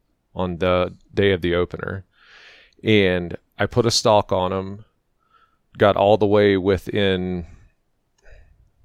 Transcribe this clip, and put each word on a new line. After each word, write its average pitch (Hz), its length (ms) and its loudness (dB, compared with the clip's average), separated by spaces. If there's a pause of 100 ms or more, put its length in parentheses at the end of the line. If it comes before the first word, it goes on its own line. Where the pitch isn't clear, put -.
(360)
on 90 220 -6
the 90 360 0 (200)
day 101 180 2
of 90 100 -2
the 87 140 -2
opener. 92 480 -6 (800)
And 90 540 0 (200)
I 104 80 -2
put 117 220 0
a 117 40 -2
stalk 107 420 0
on 92 180 -2
him, 98 340 -8 (920)
got 101 180 4
all 101 220 4
the 101 100 2
way 101 300 4
within 92 880 -2 (1400)